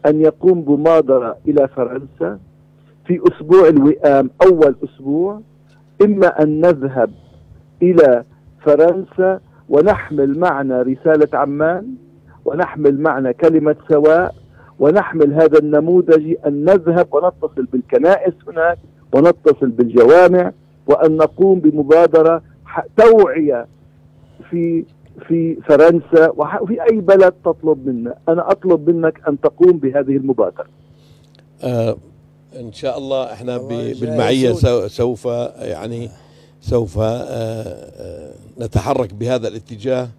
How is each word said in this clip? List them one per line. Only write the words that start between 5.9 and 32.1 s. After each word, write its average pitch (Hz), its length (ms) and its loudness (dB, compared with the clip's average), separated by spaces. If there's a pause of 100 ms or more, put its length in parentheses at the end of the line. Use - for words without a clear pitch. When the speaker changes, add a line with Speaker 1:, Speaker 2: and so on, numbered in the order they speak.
Speaker 1:
إما 190 400 2
أن 151 180 0
نذهب 131 500 0 (720)
إلى 151 420 4 (400)
فرنسا 180 760 0 (280)
ونحمل 147 720 0
معنا 139 440 -2
رسالة 147 560 0
عمان، 160 560 -4 (500)
ونحمل 147 560 -2
معنا 135 320 -2
كلمة 151 440 0 (120)
سواء، 156 460 2 (460)
ونحمل 151 540 0
هذا 156 240 4
النموذج، 160 760 2 (120)
أن 143 180 -4
نذهب 170 500 0
ونتصل 151 580 -4
بالكنائس 165 640 0 (140)
هناك، 170 300 -4 (340)
ونتصل 147 540 2
بالجوامع، 139 840 4 (360)
وأن 156 280 4
نقوم 175 440 0
بمبادرة 160 840 2 (220)
ح-، - 200 -12 (120)
توعية 170 720 2 (840)
في، 170 340 -4 (440)
في 165 280 -4 (120)
فرنسا 160 680 4
وح-، 151 260 -6
وفي 220 200 -6
أي 220 180 0
بلد 185 320 4 (120)
تطلب 156 440 -4
منا. 120 260 -8 (140)
أنا 165 240 -2
أطلب 170 380 -2
منك 165 380 -2
أن 143 120 -4
تقوم 175 320 2
بهذه 139 440 -2
المبادرة. 120 500 -4 (960)
Speaker 2:
آه، 117 340 -4 (600)